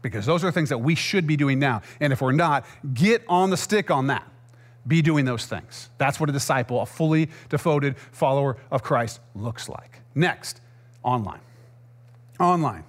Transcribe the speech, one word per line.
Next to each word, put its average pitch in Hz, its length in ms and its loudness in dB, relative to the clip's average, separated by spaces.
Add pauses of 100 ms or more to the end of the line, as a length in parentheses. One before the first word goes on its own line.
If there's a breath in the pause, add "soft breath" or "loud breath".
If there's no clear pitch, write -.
Because 107 260 -6
those 165 160 2
are 180 80 0
things 160 180 0
that 135 80 -2
we 131 160 0
should 180 320 0
be 151 100 2
doing 139 220 2
now. 131 240 0 (180 loud breath)
And 143 140 0
if - 80 -2
we're 131 100 0
not, 147 320 2 (300 loud breath)
get 208 340 2
on 185 220 2
the 185 80 0
stick - 320 -2
on 135 160 2
that. 135 180 -2 (640 soft breath)
Be 160 160 4
doing 147 240 4
those 123 220 -4
things. - 500 -14
That's 143 220 -2
what 156 100 0
a - 20 -2
disciple, 127 480 -2
a 104 60 -2
fully 160 460 0 (180 loud breath)
devoted 143 480 0
follower 139 580 0 (140 loud breath)
of 135 140 -2
Christ 120 360 -2 (140)
looks 117 340 -10
like. - 340 -18 (120)
Next, - 480 -2 (400 soft breath)
online. 123 380 -4 (1000 soft breath)
Online. 156 500 0